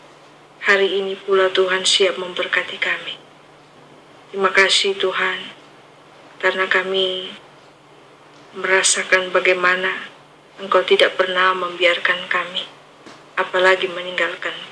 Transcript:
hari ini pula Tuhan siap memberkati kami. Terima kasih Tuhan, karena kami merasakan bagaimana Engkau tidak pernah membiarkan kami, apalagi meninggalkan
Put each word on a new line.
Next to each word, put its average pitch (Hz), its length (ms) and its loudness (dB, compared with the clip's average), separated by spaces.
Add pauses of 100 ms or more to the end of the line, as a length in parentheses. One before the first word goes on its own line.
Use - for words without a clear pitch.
(640)
hari 196 320 2
ini 190 160 -4
pula 190 400 2
Tuhan 190 320 0
siap 185 320 2
memberkati 185 640 -4
kami. - 320 -6 (1200)
Terima 196 160 2
kasih 196 480 2
Tuhan, - 480 -2 (960)
karena 190 240 0
kami 190 640 -2 (1300)
merasakan 185 720 2
bagaimana 185 800 0 (480)
Engkau 196 240 2
tidak 190 400 2
pernah 185 320 0
membiarkan 180 800 -2
kami, 180 320 -6 (720)
apalagi 185 560 2
meninggalkan 175 640 -6 (140)